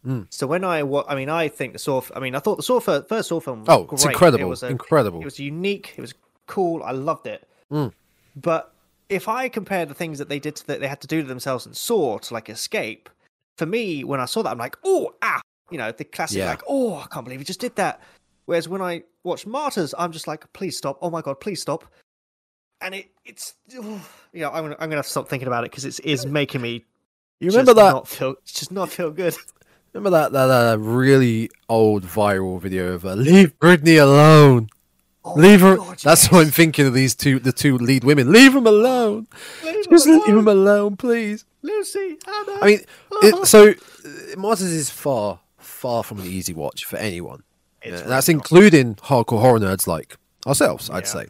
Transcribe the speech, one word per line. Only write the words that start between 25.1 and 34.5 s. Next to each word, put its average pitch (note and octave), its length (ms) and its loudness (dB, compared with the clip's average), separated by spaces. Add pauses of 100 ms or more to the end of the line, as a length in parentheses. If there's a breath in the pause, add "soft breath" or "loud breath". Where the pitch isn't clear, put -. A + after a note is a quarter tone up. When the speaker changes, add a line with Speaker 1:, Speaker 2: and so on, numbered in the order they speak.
Speaker 2:
stop - 160 -8
thinking C3 200 -8
about A#2+ 180 -6
it A#2 60 -16
'cause B2+ 140 -18
it's, - 180 -14
it's C3+ 220 -4
making C#3 360 -6
me A#2+ 240 -10 (540)
Speaker 1:
You E3 80 -4
Speaker 2:
just G3 100 0
Speaker 1:
remember B3+ 160 6
that G#3 200 8
Speaker 2:
not B2 140 -6
feel, C3+ 280 -8 (100)
just - 260 -14
not F#3 180 -8
feel E3+ 200 -8
good. D#3+ 260 -6 (580)
Speaker 1:
Remember G3 180 -6
that, D#3 220 -4
that, C3 120 -2
that A#2+ 340 0
really A#2+ 680 0 (180)
old G#2+ 360 0
viral F#2+ 580 -4
video F#2 320 -6
of, F2 140 -12
uh, F#2 80 -8
"Leave D#3+ 420 4
Britney D#3+ 420 6
alone. C#3+ 680 8 (560)